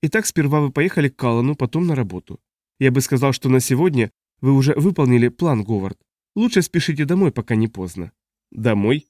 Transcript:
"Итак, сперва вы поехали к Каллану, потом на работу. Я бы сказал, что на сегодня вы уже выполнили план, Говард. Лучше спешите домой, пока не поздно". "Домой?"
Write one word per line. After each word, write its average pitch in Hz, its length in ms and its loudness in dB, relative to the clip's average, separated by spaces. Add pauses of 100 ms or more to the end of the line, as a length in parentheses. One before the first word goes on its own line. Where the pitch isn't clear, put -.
"Итак, 208 240 -2
сперва 151 340 0
вы 139 100 0
поехали 151 380 0
к - 60 -10
Каллану, 123 400 0
потом 160 320 -2
на 160 80 0
работу. 92 440 -8 (400)
Я 131 120 2
бы 131 100 2
сказал, 135 320 0
что - 160 -4
на 127 100 6
сегодня 131 520 0 (280)
вы 135 140 2
уже 139 220 2
выполнили 131 540 2
план, 123 340 -2
Говард. 98 360 -6 (360)
Лучше 214 260 0
спешите 156 440 -2
домой, 175 260 0
пока 117 240 -4
не 110 120 0
поздно". 92 440 -10 (400)
"Домой?" 110 580 0